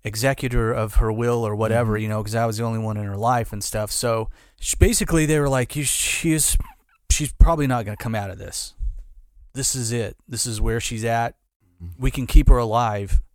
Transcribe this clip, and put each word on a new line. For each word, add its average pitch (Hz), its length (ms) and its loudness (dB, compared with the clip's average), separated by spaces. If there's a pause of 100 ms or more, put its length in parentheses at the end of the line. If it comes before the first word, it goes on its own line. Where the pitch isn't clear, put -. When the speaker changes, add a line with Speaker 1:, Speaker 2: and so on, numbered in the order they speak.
Speaker 1:
executor 117 640 0
of 110 240 -2
her 110 160 4
will 117 360 0
or 104 80 -4
whatever, 110 380 2
Speaker 2:
Mm-hmm. 107 100 -2
Speaker 1:
you 107 60 -4
know, 107 140 -2
'cause 104 120 -6
I 117 100 2
was 107 120 -2
the 113 80 -4
only 113 140 -2
one 110 180 -4
in 104 80 -6
her 101 120 -6
life 117 360 0
and 104 100 -8
stuff. 107 280 -4
So 113 380 -2 (300)
she, - 160 -4
basically 175 500 4
they 151 140 2
were 143 100 2
like, 131 280 0
"You, 147 80 -4
she - 480 0
is, - 240 2 (520)
she's 147 220 -2
probably 151 360 6
not 120 180 0
gonna 104 100 -8
come 113 180 -6
out 101 160 -4
of 95 80 -12
this. - 360 -12 (800)
This 135 220 -4
is 117 180 -4
it. 113 240 -4 (100)
This 123 180 -4
is 110 140 -6
where 113 220 0
she's 113 240 -6
at. 117 300 -2 (460)
Speaker 2:
Mm-hmm. 87 220 -12
Speaker 1:
We 131 80 2
can 127 160 -4
keep - 220 6
her 135 80 8
alive 110 640 0 (140)